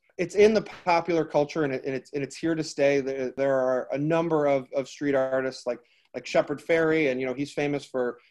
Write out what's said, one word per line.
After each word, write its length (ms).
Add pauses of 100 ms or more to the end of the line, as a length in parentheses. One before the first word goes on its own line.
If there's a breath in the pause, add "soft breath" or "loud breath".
(200 soft breath)
It's 160
in 180
the 80
popular 640
culture, 380
and 100
it, 100
and 120
it's, 180
and 80
it's 160
here 160
to 100
stay. 380
There, 340
there 200
are 360
a 60
number 480
of, 300
of 120
street 280
artists 500
like, 140 (340 soft breath)
like 140
Shepard 340
Fairey, 480
and, 100
you 60
know, 80
he's 200
famous 320
for, 340 (120 soft breath)